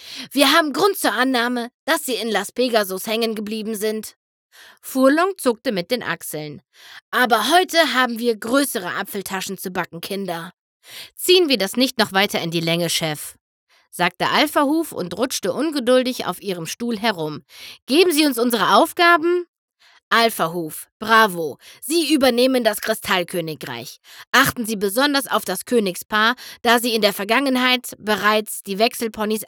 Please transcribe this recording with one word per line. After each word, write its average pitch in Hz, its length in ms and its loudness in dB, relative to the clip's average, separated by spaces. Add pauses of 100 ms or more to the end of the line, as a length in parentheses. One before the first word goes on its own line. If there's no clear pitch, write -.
(300)
„Wir 277 240 4
haben 311 200 2
Grund 370 220 2
zur - 180 -2
Annahme, 240 580 -2 (120)
dass 320 220 0
sie 254 80 -4
in 214 160 -4
Las 196 220 -2
Pegasus 214 560 0
hängen 226 260 -2
geblieben 214 420 -8
sind.“ 214 400 -6 (640)
Furlong 311 600 2
zuckte 254 320 -2
mit 175 180 -2
den 240 140 -4
Achseln. 151 580 -8 (480)
„Aber 226 400 2
heute 330 460 4
haben 240 240 0
wir 233 180 0
größere 226 560 -2
Apfeltaschen 190 640 -6
zu 190 140 -10
backen, 170 300 -8
Kinder.“ 180 520 -8 (600)
„Ziehen 359 340 4
wir 262 80 2
das 190 180 -2
nicht 254 220 0
noch 202 160 0
weiter 196 260 2
in 165 120 -4
die 165 100 -2
Länge, 165 300 0
Chef“, - 460 -4 (520)
sagte 175 400 -2
Alpha 277 360 2
Huf 311 260 0
und 170 260 -8
rutschte 214 340 -2
ungeduldig 254 760 0
auf - 160 -6
ihrem 180 240 -6
Stuhl 233 320 -6
herum. 170 420 -4 (460)
„Geben 339 240 4
Sie 302 160 4
uns 247 100 0
unsere 220 380 2
Aufgaben?“ 339 720 4 (600)
„Alpha 214 440 2
Huf, 165 340 -8 (120)
bravo, 202 580 2 (240)
Sie 311 320 0
übernehmen 254 500 4
das 214 160 0
Kristallkönigreich. 165 1200 -4 (320)
Achten 247 340 2
Sie 220 120 -4
besonders 262 500 0
auf 214 160 -2
das 185 220 -6
Königspaar, 214 720 0 (260)
da 240 180 6
Sie 233 160 0
in 220 60 0
der 202 100 4
Vergangenheit 247 840 0
bereits 214 680 0
die 196 160 -4
Wechselponys 220 680 -2